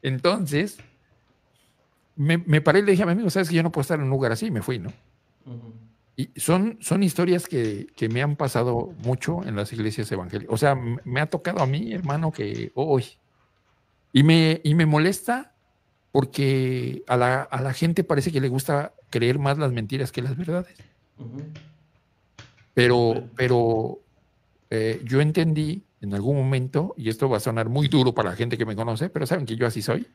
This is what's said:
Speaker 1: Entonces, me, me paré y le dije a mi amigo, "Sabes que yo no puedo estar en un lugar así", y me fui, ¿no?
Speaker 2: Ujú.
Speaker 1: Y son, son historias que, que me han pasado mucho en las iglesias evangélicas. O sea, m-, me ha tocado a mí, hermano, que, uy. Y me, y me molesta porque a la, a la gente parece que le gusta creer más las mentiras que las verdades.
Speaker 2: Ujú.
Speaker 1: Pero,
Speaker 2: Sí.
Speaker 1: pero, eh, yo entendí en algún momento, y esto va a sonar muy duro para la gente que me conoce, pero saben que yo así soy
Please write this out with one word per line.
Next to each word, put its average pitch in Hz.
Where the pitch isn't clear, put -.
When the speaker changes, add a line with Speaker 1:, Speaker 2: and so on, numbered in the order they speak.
Speaker 1:
Entonces, 156
me, 156
me 160
paré 156
y 208
le 202
dije 185
a 196
mi 170
amigo, 208
"Sabes 175
que 170
yo 165
no 165
puedo 151
estar 156
en 143
un 131
lugar 131
así", 113
y 220
me 110
fui, 127
¿no? 87
Speaker 2:
Ujú. 117
Speaker 1:
Y -
son, 202
son -
historias 175
que, 110
que 113
me 120
han 147
pasado 123
mucho 147
en 110
las 101
iglesias 107
evangélicas. 98
O -
sea, 143
m-, 123
me 131
ha 151
tocado 175
a 135
mí, 170
hermano, 160
que, 110
uy. 135
Y -
me, 160
y 147
me 160
molesta 190
porque 131
a 123
la, 127
a 135
la 135
gente 165
parece 151
que 139
le 135
gusta 143
creer 120
más 139
las 139
mentiras 123
que 123
las 127
verdades. 175
Speaker 2:
Ujú. 127
Speaker 1:
Pero, 120
Speaker 2:
Sí. 135
Speaker 1:
pero, 120
eh, 110
yo 127
entendí 156
en 101
algún 117
momento, 135
y 113
esto 113
va 117
a -
sonar 113
muy 139
duro 131
para 104
la 90
gente 120
que 117
me 107
conoce, 113
pero 156
saben 147
que 113
yo 120
así 113
soy 123